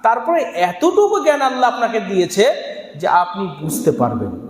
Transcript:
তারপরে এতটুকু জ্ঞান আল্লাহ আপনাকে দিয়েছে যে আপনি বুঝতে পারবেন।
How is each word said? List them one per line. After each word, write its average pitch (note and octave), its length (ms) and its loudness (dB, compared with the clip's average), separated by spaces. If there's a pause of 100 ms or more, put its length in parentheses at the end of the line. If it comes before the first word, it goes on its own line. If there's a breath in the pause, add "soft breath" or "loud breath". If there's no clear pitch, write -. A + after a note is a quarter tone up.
তারপরে B3 380 2
এতটুকু D4+ 800 2
জ্ঞান D4 180 2
আল্লাহ B3+ 320 2
আপনাকে A#3 260 -2
দিয়েছে G3 540 2 (440)
যে D#3 100 -4
আপনি F3+ 400 0 (140)
বুঝতে D#3 300 0
পারবেন। G#2+ 400 -2 (180)